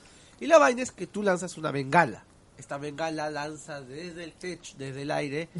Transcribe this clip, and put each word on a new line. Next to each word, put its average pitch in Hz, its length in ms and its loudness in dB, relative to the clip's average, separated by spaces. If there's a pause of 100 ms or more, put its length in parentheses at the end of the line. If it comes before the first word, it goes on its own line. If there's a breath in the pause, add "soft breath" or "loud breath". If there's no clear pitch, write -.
(400 soft breath)
Y 240 80 -6
la 320 100 10
vaina 262 240 6
es 247 80 -4
que 180 160 -10
tú 208 160 -4
lanzas 180 340 2
una 156 140 -4
bengala. 139 540 4 (340)
Esta - 200 -10
bengala 151 520 -4
lanza 147 500 -8
desde 165 440 -12
el 156 80 -14
techo, - 440 -12
desde 135 260 -8
el 147 100 -2
aire, 147 360 -2 (120)